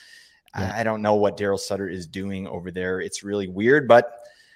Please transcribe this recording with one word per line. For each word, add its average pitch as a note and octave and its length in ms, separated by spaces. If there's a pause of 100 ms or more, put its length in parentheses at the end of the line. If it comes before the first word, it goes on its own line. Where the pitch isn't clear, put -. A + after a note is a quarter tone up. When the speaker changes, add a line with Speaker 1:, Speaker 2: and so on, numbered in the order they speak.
(560)
Speaker 1:
Yeah. F#2+ 200
Speaker 2:
I, A2+ 40
I - 40
don't A2 180
know G#2 140
what G2+ 200
Daryl G2 220
Sutter G2 300
is F2 180
doing F#2+ 400
over F2 240
there. F#2 300
It's E2 240
really G2+ 240
weird, A#2 400
but A#2 260 (420)